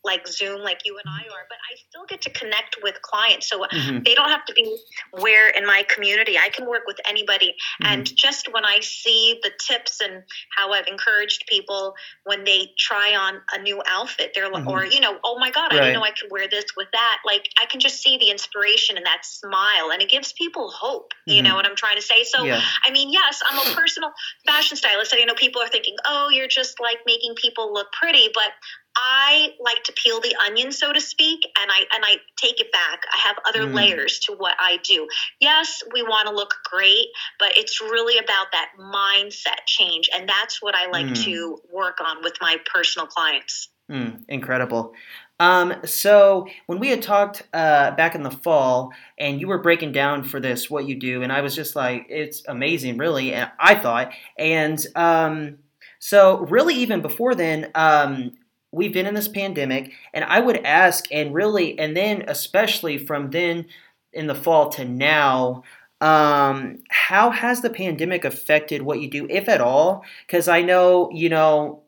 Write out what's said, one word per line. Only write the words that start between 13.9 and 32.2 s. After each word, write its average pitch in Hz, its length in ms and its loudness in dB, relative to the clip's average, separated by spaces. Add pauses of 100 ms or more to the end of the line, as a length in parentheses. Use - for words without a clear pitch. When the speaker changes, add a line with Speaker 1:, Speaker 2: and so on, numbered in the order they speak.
Speaker 1:
they're 196 160 -2
like, 180 140 -6
Speaker 2:
Mm-hmm. 131 80 -6
Speaker 1:
or, 190 140 -2
you - 160 2
know, - 240 2
"Oh 240 160 -4
my 247 100 0
God, 302 220 -2
I - 20 2
didn't 135 120 6
Speaker 2:
Right. 127 80 4
Speaker 1:
know 220 100 -2
I 208 80 0
could 208 180 -12
wear 196 160 -6
this 208 200 -4 (100)
with 190 160 -8
that." 226 340 2
Like, 202 220 0 (120)
I 233 60 -2
can 262 140 -8
just - 200 0
see 254 160 2
the 220 140 2
inspiration 208 680 0
and 175 100 -6
that 170 180 0
smile, 190 680 0
and 180 100 -2
it 196 80 -4
gives 269 260 0
people 330 360 -6
hope. - 440 -8 (120)
You 160 160 4
Speaker 2:
Mm-hmm. 185 60 0
Speaker 1:
know 190 80 0
what 196 100 0
I'm 196 80 -2
trying 208 220 0
to 208 60 -6
say? 233 200 0
So, 254 220 -2
Speaker 2:
Yeah. - 160 0 (240)
Speaker 1:
I 262 80 2
mean, 277 200 0
yes, 311 380 0
I'm 269 220 -2
a - 20 -4
personal 320 380 -2 (340)
fashion 294 300 2
stylist. 220 360 0
I 240 120 4
know 233 100 0
people 254 280 -2
are 233 60 -4
thinking, 214 360 -4
"Oh, 285 260 0
you're 262 160 2
just, - 320 -2
like, 233 280 -4
making 233 280 -2
people 226 400 -4
look 202 160 -4
pretty," 330 420 2
but 214 200 0 (460)
I 277 520 2 (100)
like 233 240 -2
to - 80 -6
peel 226 280 0
the 240 140 -2 (120)
onion, 240 260 -2
so 294 200 -2
to 294 80 2
speak, 320 400 -2 (200)
and 202 100 -2
I, 190 100 4 (140)
and 214 100 -2
I 202 120 4 (200)